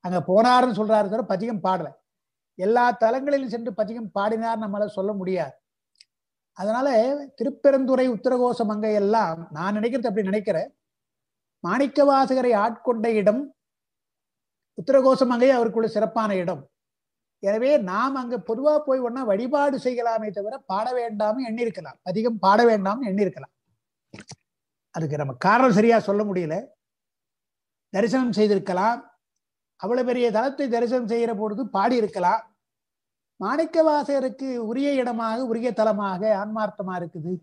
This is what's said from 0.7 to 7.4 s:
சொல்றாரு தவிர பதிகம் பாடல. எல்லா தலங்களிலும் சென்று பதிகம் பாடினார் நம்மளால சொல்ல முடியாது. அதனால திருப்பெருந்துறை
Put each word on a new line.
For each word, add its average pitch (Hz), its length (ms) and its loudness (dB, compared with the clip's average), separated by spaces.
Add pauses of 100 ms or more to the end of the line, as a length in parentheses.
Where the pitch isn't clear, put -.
சொல்றாரு 214 320 2
தவிர 233 120 -2
பதிகம் 208 400 -4
பாடல. 170 260 -2 (680)
எல்லா 226 320 2
தலங்களிலும் 262 640 0
சென்று 233 200 -8
பதிகம் 220 360 -6
பாடினார் 220 520 -2
நம்மளால 208 240 -4
சொல்ல 196 260 -4
முடியாது. 180 420 -4 (1000)
அதனால 226 320 -2 (500)
திருப்பெருந்துறை 262 720 2